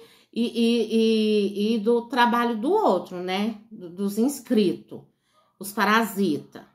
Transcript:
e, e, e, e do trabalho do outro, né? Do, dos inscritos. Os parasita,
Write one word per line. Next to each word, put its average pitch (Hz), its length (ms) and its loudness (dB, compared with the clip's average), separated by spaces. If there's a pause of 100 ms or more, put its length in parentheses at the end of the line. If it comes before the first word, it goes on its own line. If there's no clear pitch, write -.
(340)
e, 233 100 -2
e, 233 520 0
e, 214 800 2
e 226 40 -2
do 233 280 0
trabalho 240 500 2
do 240 140 -2
outro, 214 500 0
né? 196 400 -4 (100)
Do, 175 180 -16
dos 196 280 -6
inscritos. 220 840 0 (560)
Os - 140 -14
parasita, 202 1040 -2